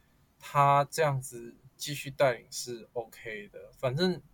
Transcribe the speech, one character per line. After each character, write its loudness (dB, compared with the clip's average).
他 4
这 -2
样 2
子 -14
继 -6
续 -8
带 2
领 -8
是 -10
OK -10
的， -20
反 -2
正 0